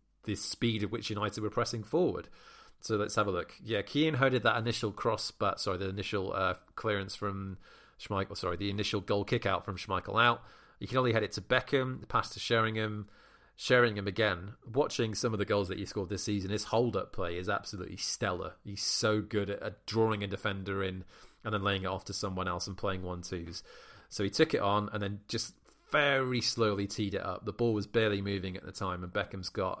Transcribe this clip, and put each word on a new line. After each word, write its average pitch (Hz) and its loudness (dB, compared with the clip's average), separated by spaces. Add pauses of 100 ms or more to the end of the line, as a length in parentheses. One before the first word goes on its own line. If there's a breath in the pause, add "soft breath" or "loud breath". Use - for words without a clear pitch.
(260)
the 104 -2
speed 110 0
at 98 -2
which - -4
United 104 -2
were 107 -2
pressing 117 -2
forward. 120 2 (540 loud breath)
So 110 0
let's 104 0
have 104 4
a 98 2
look. 90 -2 (100)
Yeah, 107 0
Keane 151 2
headed 127 4
that 113 4
initial 113 -2
cross, - 0
but, - 0
sorry, 95 0
the 95 -2
initial, 98 -2
uh, 92 2 (200)
clearance 98 -2
from 98 -4 (400 loud breath)
Schmeichel, 98 -2
sorry, 87 -2
the 101 0
initial 101 0
goal 104 2
kick 120 0
out 95 2
from 95 -6
Schmeichel 98 0
out. 120 6 (380 loud breath)
You 107 -8
can 123 -2
only 127 4
head 110 4
it 98 -2
to - -6
Beckham, 127 0
pass 113 0
to - -10
Sheringham. 110 0 (480 loud breath)
Sheringham 113 4
again, 98 2 (200)
watching 120 2
some 113 0
of 107 0
the 98 0
goals 101 2
that 92 -6
he 98 -6
scored 95 -4
this 95 -4
season, 101 0
his 104 -2
hold-up 110 0
play 87 -2
is 92 -6
absolutely 95 -4
stellar. 90 -4 (100)
He's 101 -8
so 107 2
good 104 0
at, 101 -6
at - -8
drawing 110 2
a 101 -2
defender 98 -2
in 92 -4 (400 loud breath)
and 107 -4
then 101 0
laying 98 2
it 95 -2
off 92 -4
to 98 -6
someone 95 -2
else 87 -2
and 98 -6
playing 95 -2
one-twos. 87 -6 (480 loud breath)
So - -4
he 98 2
took - 4
it - 2
on 101 2
and 104 -4
then 101 -4
just - -4 (380)
very 135 2
slowly 104 2
teed 101 -2
it 92 -4
up. 92 -6
The 101 -4
ball 117 2
was 101 0
barely 104 2
moving 95 -2
at - -12
the - -12
time, 90 -4
and 87 -8
Beckham's 95 -4
got 92 -2